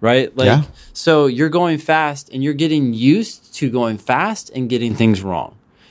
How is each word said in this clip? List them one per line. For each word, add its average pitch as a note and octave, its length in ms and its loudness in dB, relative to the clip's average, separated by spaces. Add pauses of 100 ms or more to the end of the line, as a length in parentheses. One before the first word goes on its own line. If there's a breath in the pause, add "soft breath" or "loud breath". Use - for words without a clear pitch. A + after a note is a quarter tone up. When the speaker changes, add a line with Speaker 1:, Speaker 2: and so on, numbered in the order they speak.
Speaker 1:
right? A#2+ 360 2
Like, B2+ 100 2
Speaker 2:
Yeah. C#3 160 4 (280 soft breath)
Speaker 1:
so D3+ 360 2
you're C3+ 220 0
going E3+ 280 0
fast D3+ 560 -2
and C3 100 -4
you're D3 100 -2
getting D3 400 0
used C#3+ 600 0
to C3+ 140 -4
going A2+ 280 -2
fast E3 560 -4
and B2+ 160 -6
getting A#2 240 -2
things G#2+ 280 2
wrong. F2+ 340 -6 (360 soft breath)